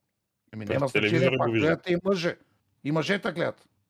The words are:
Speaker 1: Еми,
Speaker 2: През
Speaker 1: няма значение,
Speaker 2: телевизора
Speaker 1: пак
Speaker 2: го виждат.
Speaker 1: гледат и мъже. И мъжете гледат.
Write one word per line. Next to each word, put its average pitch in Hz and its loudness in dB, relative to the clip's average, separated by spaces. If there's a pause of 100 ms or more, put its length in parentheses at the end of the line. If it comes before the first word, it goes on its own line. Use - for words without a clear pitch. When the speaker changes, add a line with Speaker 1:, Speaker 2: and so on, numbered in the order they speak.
(540)
Speaker 1:
Еми, 110 -10
Speaker 2:
През 104 -4
Speaker 1:
няма 139 0
значение, 104 0
Speaker 2:
телевизора 127 2
Speaker 1:
пак - 0
Speaker 2:
го 120 0
виждат. 113 4
Speaker 1:
гледат 165 -2
и 175 0
мъже. 175 0 (460)
И 139 -4
мъжете 165 -2
гледат. 147 -6 (200)